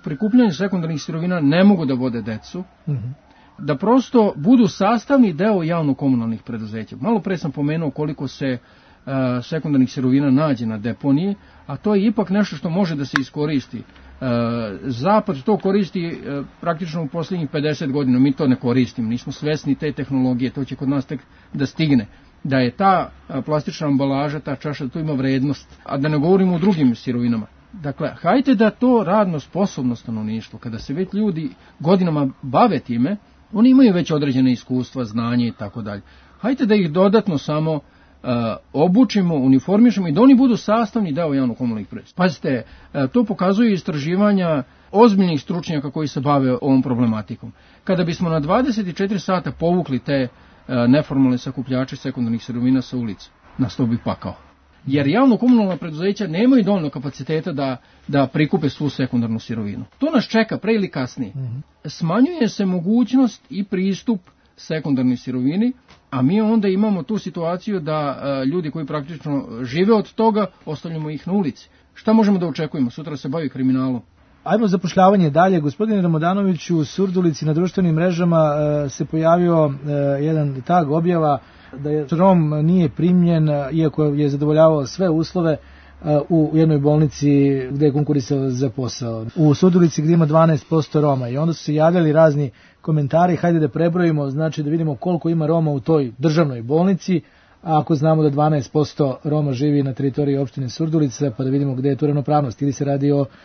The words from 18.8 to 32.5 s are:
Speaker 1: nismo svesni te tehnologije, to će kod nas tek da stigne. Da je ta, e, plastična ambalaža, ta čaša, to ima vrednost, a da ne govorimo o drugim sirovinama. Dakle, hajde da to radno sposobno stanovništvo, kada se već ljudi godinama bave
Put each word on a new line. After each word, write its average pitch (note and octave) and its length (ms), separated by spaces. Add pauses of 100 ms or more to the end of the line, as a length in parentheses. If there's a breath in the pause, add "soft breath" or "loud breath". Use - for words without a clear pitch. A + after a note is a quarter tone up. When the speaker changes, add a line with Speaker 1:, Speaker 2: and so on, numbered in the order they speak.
Speaker 1:
nismo B2 220
svesni D3 440
te D3 160
tehnologije, B2+ 600
to C#3 140
će C3+ 100
kod C3 140
nas C#3 160
tek D3 140 (340 soft breath)
da C#3+ 120
stigne. C3+ 420 (360 soft breath)
Da C3+ 140
je B2+ 140
ta, F#3 380 (200)
e, D3 120
plastična D3+ 460
ambalaža, C#3 520
ta C#3+ 160
čaša, D3 320
to C#3+ 120
ima D#3 140
vrednost, C3+ 540 (160)
a - 140
da C#3 120
ne D3+ 80
govorimo F3+ 380
o E3 40
drugim D#3 360
sirovinama. A#2+ 500 (280)
Dakle, D3 380 (100)
hajde B3 340
da G#3+ 140
to A#3+ 360
radno F#3 340
sposobno C#3 560
stanovništvo, A2 640
kada A2+ 200
se - 140
već F3+ 200
ljudi F#3 360 (300 soft breath)
godinama D#3+ 500 (120)
bave D#3 380